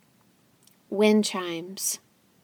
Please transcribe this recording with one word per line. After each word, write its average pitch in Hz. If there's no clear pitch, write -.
wind 214
chimes. 180